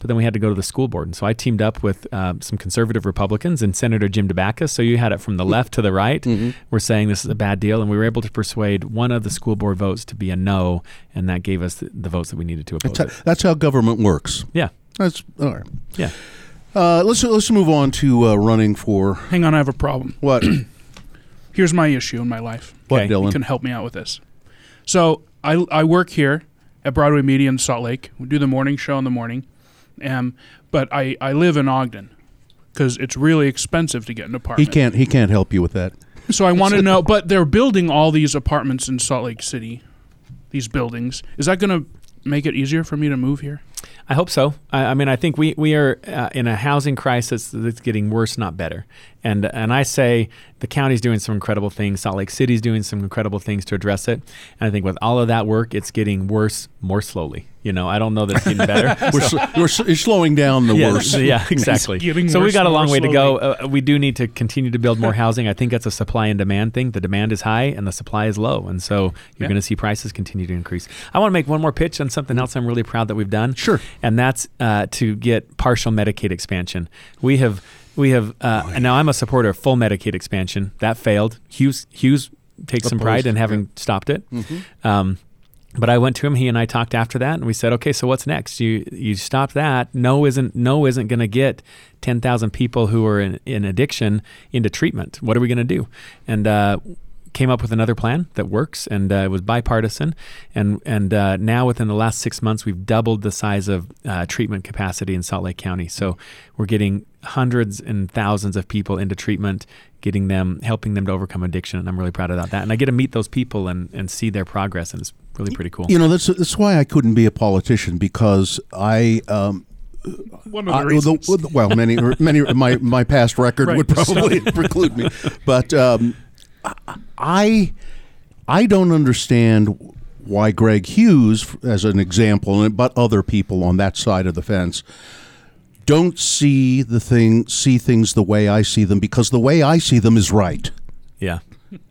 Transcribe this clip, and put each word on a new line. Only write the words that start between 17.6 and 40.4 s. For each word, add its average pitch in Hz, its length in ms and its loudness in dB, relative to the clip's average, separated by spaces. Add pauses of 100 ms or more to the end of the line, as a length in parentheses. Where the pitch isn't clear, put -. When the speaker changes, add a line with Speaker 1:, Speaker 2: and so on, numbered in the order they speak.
Speaker 2:
on 139 220 4
to, 120 360 4
uh, 107 60 6
running 107 400 4
for 98 400 0
Speaker 3:
Hang 175 300 0
on, 156 100 4
I 156 40 4
have 139 100 2
a 139 40 -2
problem. 139 480 -4
Speaker 2:
What? 135 240 2 (540)
Speaker 3:
<clears throat> - 560 -20
Here's 175 180 2
my 170 160 4
issue 123 320 -2
in 120 80 -2
my 117 120 -4
life. 113 340 -12 (140)
Speaker 2:
What, 131 140 4
Speaker 1:
Okay. 104 100 0
Speaker 2:
Dylan? 98 140 2
Speaker 3:
You 101 60 0
can 139 100 -2
help 127 200 -4
me 127 80 -6
out 117 140 -8
with 117 100 -10
this. - 260 -12 (640)
So 165 380 2 (220)
I, 165 260 2
I 156 140 2
work 175 260 2
here 147 320 0 (420)
at 139 100 -4
Broadway 147 280 4
Media 135 260 4
in 131 100 0
Salt 123 240 -2
Lake. 120 360 -8
We 131 80 -12
do 147 120 0
the 143 80 2
morning 135 300 0
show 139 220 -4
in 131 60 -2
the 131 60 -2
morning, 120 360 -6 (560)
um, 127 320 -4 (360)
but 139 220 0
I, 135 280 -2
I 135 120 -4
live 160 240 2
in 135 120 2
Ogden 123 420 -2 (640)
'cause 127 240 0
it's 131 180 -8
really 147 320 4
expensive 139 580 -4
to 123 80 -10
get 110 100 -12
an 107 80 -12
Speaker 2:
He 127 40 -6
Speaker 3:
apartment. 123 360 0
Speaker 2:
can't, 131 220 4
he 123 120 2
can't 117 240 4
help 101 220 2
you 92 100 2
with 85 120 -2
that. 92 180 -4 (380)
Speaker 3:
So 202 160 0
I 180 60 4
wanna 196 300 4
Speaker 2:
<laughs> 190 80 4
Speaker 3:
know, 190 120 4
but 196 260 2
they're 185 160 4
building 190 460 2
all 151 200 4
these 151 240 2
apartments 135 540 -2
in 131 100 -4
Salt 127 260 -4
Lake 117 180 -10
City, 117 400 -10 (680)